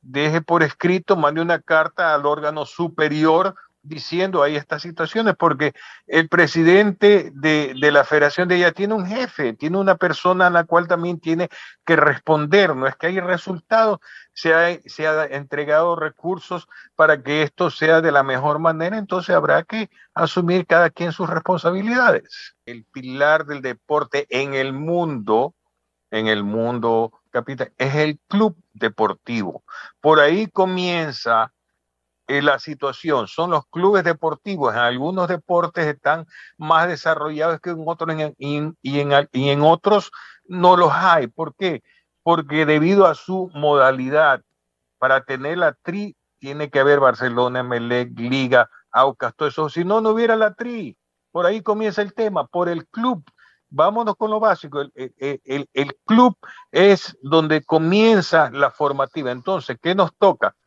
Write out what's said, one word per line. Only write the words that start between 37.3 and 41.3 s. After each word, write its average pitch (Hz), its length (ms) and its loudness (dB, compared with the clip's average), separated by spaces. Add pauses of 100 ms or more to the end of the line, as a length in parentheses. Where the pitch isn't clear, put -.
que 180 100 -8
en 160 160 -8
otros, 165 320 -6
en, 151 200 -4
y, 143 220 -6 (200)
y 143 200 -2
en 143 120 0
al-, 143 200 4
y 135 180 0
en 143 120 2
otros 170 480 2 (360)
no 180 300 4
los 165 160 4
hay. 165 340 2
¿Por 151 300 -10